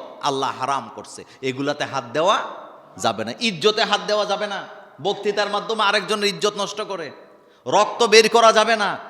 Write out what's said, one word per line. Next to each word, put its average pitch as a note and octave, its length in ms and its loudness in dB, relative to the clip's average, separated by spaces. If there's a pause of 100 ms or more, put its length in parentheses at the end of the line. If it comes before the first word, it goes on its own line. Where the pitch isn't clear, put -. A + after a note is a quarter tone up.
(220)
আল্লাহ C3+ 360 -2
হারাম C3 360 -4
করছে, G2 300 -16 (180)
এগুলাতে C#3 420 -2
হাত B2+ 200 -6
দেওয়া D#3 340 2 (580)
যাবে A2+ 280 -2
না। A2+ 160 -8
ইজ্জতে G#3 440 2
হাত G3+ 220 0
দেওয়া G#3 180 0
যাবে G3 220 -4
না, F#3 220 -8 (340)
বক্তৃতার G3+ 460 -2
মাধ্যমে G#3 340 -4
আরেকজনের G3+ 460 0
ইজ্জত F#3+ 280 0
নষ্ট G3+ 240 -6
করে। F3 300 -8 (560)
রক্ত G3 360 2
বের A3 260 8
করা A3+ 240 6
যাবে A3 240 4
না, F#3+ 220 -2 (120)